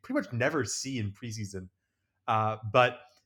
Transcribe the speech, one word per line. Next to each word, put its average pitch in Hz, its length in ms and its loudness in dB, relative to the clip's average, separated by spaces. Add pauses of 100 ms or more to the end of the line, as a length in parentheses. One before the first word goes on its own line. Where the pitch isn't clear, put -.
pretty 277 200 -2
much - 120 -8
never 127 320 2
see 131 320 -6
in 101 140 -4
preseason. 101 560 -10 (600)
Uh, 110 300 2 (140)
but, 123 300 6 (240)